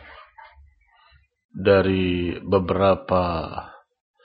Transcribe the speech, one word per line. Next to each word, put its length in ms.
dari 880
beberapa 840